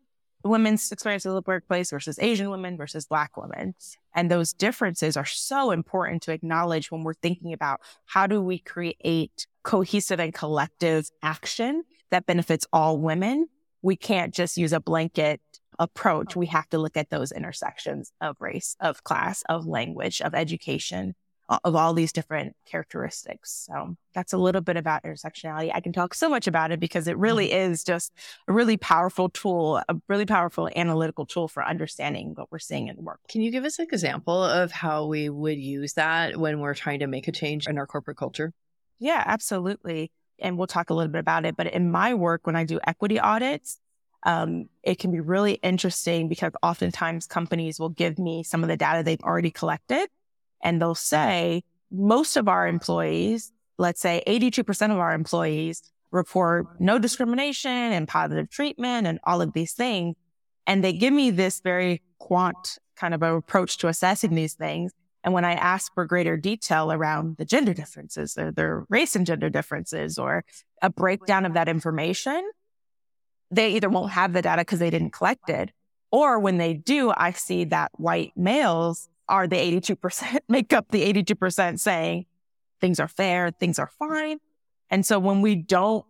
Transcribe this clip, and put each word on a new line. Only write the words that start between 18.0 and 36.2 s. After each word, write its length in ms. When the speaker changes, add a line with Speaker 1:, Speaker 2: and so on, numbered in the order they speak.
Speaker 1:
of 200
race, 400
of 240
class, 440
of 180
language, 540
of 140
education, 800
o-, 160
of 100
all 200
these 180
different 420
characteristics. 1000
So 300
that's 200
a 40
little 220
bit 160
about 280
intersectionality. 680
I 60
can 120
talk 200
so 160
much 180
about 240
it 100
because 280
it 80
really 320
Speaker 2:
Mm-hmm. 240
Speaker 1:
is 100
just 300
a 60
really 240
powerful 540
tool, 580
a 80
really 180
powerful 500
analytical 480
tool 240
for 160
understanding 720
what 160
we're 60
seeing 300
in 80
the 60
work. 260
Speaker 2:
Can 120
you 100
give 140
us 140
an 120
example 540
of 260
how 360
we 240
would 280
use 360
that 420